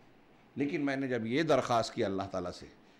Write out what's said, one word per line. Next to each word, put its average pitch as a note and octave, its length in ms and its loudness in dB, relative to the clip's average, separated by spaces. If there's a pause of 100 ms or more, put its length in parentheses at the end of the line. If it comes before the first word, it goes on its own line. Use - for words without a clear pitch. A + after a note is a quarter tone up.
(560)
लेकिन C#3+ 280 -2
मैंने C3+ 240 -2
जब A#2+ 200 -2
ये C3+ 180 2
दरख्वास्त B2 480 4
की A#2 100 0
अल्लाह F#2+ 240 -2
ताला F2+ 240 -4
से - 140 -14 (340)